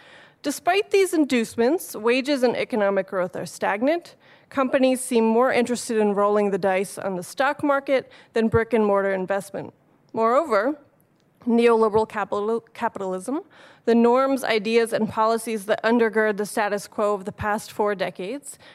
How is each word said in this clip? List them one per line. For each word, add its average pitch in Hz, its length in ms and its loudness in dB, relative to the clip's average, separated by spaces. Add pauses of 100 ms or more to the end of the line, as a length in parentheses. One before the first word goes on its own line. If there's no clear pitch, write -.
(440)
Despite 349 480 -2
these 381 220 4
inducements, 262 800 0
wages 247 480 0
and 247 140 2
economic 196 520 0
growth 185 280 -4
are 175 100 -8
stagnant. 220 720 -2 (340)
Companies 262 520 0
seem 226 240 0
more 233 260 4
interested 240 460 -2
in 208 180 2
rolling 202 360 2
the 196 60 -2
dice 190 400 -2
on 190 200 -6
the 175 60 -8
stock 277 400 -2
market 277 460 0 (220)
than 226 160 0
brick-and-mortar 214 640 2
investment. 190 640 -6 (400)
Moreover, 240 640 0 (640)
neoliberal 226 640 4
capital-, 208 540 -4 (120)
capitalism, 202 680 -6 (420)
the 233 120 4
norms, 254 480 4
ideas, 226 500 0
and 214 160 -2
policies 220 560 -2
that - 180 -2
undergird 220 540 2
the 208 80 -4
status 208 420 -4
quo 208 260 -2
of 190 120 -6
the 202 60 -6
past 208 400 -6
four 208 240 -2
decades, 190 640 -8 (180)